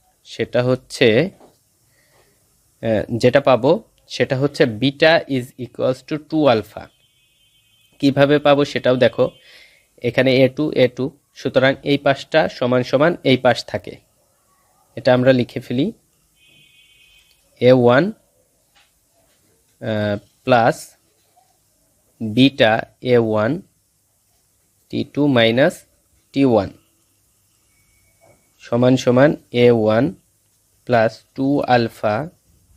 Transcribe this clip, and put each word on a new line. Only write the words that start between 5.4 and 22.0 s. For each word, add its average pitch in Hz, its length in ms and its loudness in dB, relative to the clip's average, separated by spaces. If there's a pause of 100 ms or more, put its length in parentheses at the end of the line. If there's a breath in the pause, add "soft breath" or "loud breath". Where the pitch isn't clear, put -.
equals 123 440 -6
to 156 80 -8 (140)
two 156 140 -2 (100)
alpha। - 300 -6 (1160)
কিভাবে 139 380 2
পাবো 143 260 2
সেটাও 127 320 -2
দেখো, 123 280 0 (800 soft breath)
এখানে 127 280 0 (120)
এ - 60 6
টু, 151 160 -6 (180)
এ - 40 4
টু, 127 180 -8 (300)
সুতরাং 135 360 -2 (120)
এই 143 140 -2
পাশটা 139 420 -2 (100)
সমান 127 340 -2
সমান 143 280 0 (120)
এই 131 140 2
পাশ 120 280 0
থাকে, - 280 -12 (1040)
এটা 120 160 -4
আমরা 127 200 2
লিখে 123 260 -4
ফেলি 131 280 -4 (1700)
এ 123 120 6
ওয়ান, 123 300 4 (1800)
আহ, 107 340 -4 (260)
প্লাস 127 340 2 (1500)